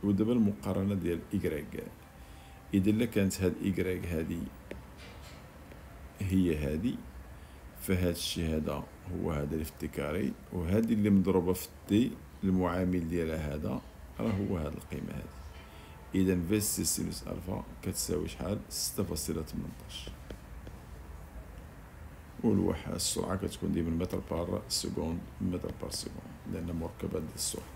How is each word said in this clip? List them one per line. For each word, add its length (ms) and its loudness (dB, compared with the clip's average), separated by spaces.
ودابا 300 6
المقارنة 600 4
ديال 240 0
إيكغيك. 500 -2
إذا 160 6
إلا 160 6
كانت 360 4
هاد 120 6
إيكغيك 420 2
هادي 340 0
هي 360 6
هادي، 400 0
فهاد 340 4
الشي 300 -2
هذا 380 2
هو 180 0
هذا 220 0
اللي 120 0
في 60 -6
التي 160 -6
كاري، 460 0
وهذه 400 4
اللي 160 6
مضروبة 440 8
في 140 -2
التي 440 4
المعامل 680 4
ديالها 460 0
هذا 260 -2
راه 120 2
هو 260 2
هاد 160 -2
القيمة 400 -6
هادي. 240 -8
إذا 240 6
في 100 6
سي 240 0
سينوس 400 0
ألفا 400 -4
كتساوي 440 0
شحال؟ 320 -2
ستة 340 -2
فاصلة 380 -2
تمنطاش. 680 -8
والوح-، 440 4
السرعة 480 0
كتكون 360 -2
ديما 180 2
متر 300 0
بار 380 0
سكوند، 500 -2
متر 300 -2
بار 100 -6
سكوند، 640 -8
لأن 220 -4
مركبات 460 -4
ديال 140 -8
السرعة. 300 -4